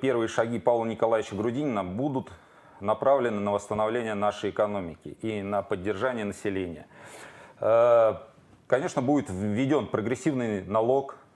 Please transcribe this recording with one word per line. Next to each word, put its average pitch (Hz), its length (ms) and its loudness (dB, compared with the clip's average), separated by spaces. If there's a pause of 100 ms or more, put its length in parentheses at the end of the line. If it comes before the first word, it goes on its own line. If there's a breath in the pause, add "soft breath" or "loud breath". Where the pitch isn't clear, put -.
первые 120 260 2
шаги 117 320 0
Павла 117 280 2
Николаевича 110 500 0
Грудинина 117 480 -2
будут 127 480 -4 (480 loud breath)
направлены 117 580 2
на 101 140 0
восстановление 110 640 0
нашей 101 360 -2
экономики 95 720 -4
и 110 180 -4
на 98 220 -2
поддержание 104 640 -2
населения. 95 640 -6 (720 loud breath)
Э, 113 540 6 (520)
конечно, 143 360 0
будет 131 280 2
введён 107 560 0
прогрессивный 117 760 -2
налог, 117 500 0 (220)